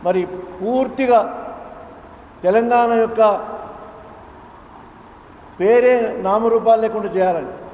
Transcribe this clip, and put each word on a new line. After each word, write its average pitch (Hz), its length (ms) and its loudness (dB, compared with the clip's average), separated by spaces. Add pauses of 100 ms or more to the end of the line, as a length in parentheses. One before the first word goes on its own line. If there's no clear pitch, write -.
మరి 185 160 0 (380)
పూర్తిగా 247 600 0 (1300)
తెలంగాణ 233 460 2 (120)
యొక్క 226 180 0 (2500)
పేరే 240 360 4 (320)
నామరూపాలు 226 580 2
లేకుండా 208 320 -4
చేయాలని 170 360 -2 (200)